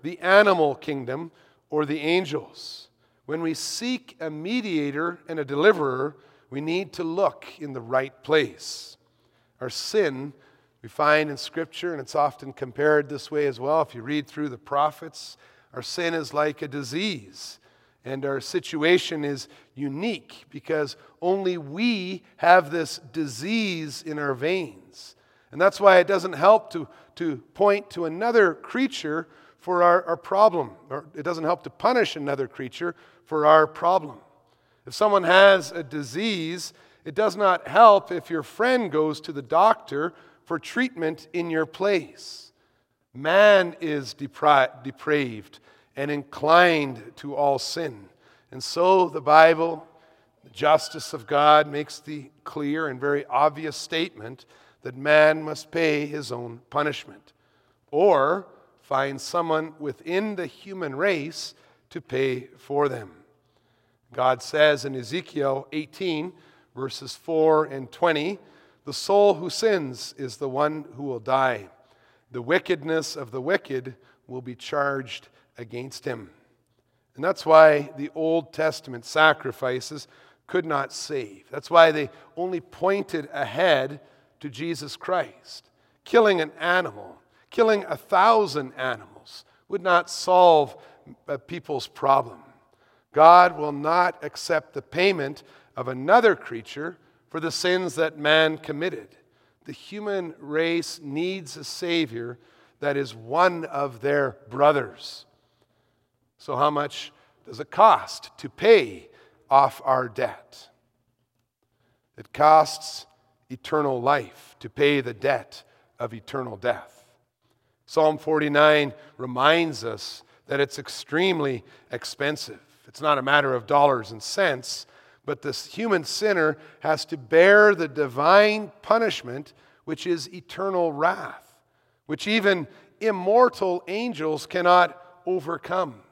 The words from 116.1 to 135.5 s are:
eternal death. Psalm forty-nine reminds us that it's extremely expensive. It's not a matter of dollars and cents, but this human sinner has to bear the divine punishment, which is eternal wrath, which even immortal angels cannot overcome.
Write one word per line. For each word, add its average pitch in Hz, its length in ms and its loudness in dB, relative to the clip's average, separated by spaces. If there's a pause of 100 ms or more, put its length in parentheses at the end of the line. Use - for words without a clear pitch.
eternal 120 420 -10
death. - 480 -6 (840)
Psalm 156 320 2
forty-nine 151 760 2 (240)
reminds 135 640 0
us - 380 -12 (240)
that 139 140 -4
it's 139 180 -2
extremely 151 840 -4 (260)
expensive. - 720 -8 (260)
It's - 140 -20
not 147 180 0
a 127 40 -6
matter 139 320 2
of 113 120 -6
dollars 139 440 2
and 110 120 -14
cents, 147 640 -4 (400)
but 143 160 -8
this 143 240 -10
human 196 380 -2
sinner 165 520 0 (240)
has 151 260 -2
to 165 100 -8
bear 196 580 6
the 165 140 -4
divine 165 840 2 (100)
punishment, 156 680 -2 (320)
which 156 220 -10
is 170 260 -6
eternal 180 600 -4
wrath, 151 640 -4 (520)
which 151 200 -8
even 202 400 0 (340)
immortal 202 880 2
angels 160 580 -6
cannot 175 540 4 (260)
overcome. 170 720 -6 (160)